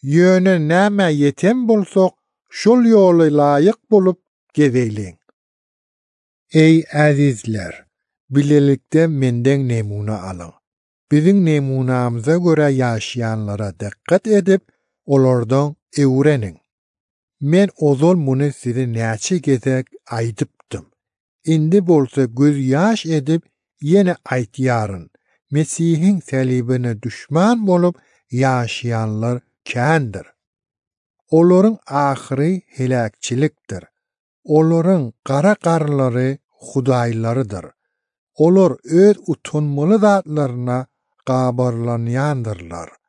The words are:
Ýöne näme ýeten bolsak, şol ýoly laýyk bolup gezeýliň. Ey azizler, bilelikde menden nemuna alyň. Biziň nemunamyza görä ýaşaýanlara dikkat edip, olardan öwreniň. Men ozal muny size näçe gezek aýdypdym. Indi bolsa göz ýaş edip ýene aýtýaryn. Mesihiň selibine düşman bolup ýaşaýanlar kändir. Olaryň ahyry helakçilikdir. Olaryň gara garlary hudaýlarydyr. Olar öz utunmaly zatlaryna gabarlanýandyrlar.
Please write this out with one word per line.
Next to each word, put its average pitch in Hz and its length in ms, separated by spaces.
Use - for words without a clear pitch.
Ýöne 180 520
näme 196 460
ýeten 175 540
bolsak, 196 460
şol 240 360
ýoly 180 440
laýyk 147 400
bolup 185 280
gezeýliň. 117 600
Ey 160 220
azizler, 135 920
bilelikde 143 800
menden 135 600
nemuna 104 540
alyň. 90 320
Biziň 160 340
nemunamyza 131 920
görä 151 260
ýaşaýanlara 110 1000
dikkat 131 480
edip, 196 340
olardan 131 680
öwreniň. 135 580
Men 175 360
ozal 151 380
muny 139 360
size 127 340
näçe 113 520
gezek 131 480
aýdypdym. - 760
Indi 160 420
bolsa 143 380
göz 135 320
ýaş 147 420
edip 156 260
ýene 180 340
aýtýaryn. 117 800
Mesihiň 165 720
selibine 127 800
düşman 202 680
bolup 180 280
ýaşaýanlar 120 1120
kändir. 123 640
Olaryň 180 440
ahyry 143 800
helakçilikdir. 127 1160
Olaryň 160 580
gara 151 380
garlary 139 720
hudaýlarydyr. 117 960
Olar 180 340
öz 190 340
utunmaly 151 760
zatlaryna 143 720
gabarlanýandyrlar. 120 1600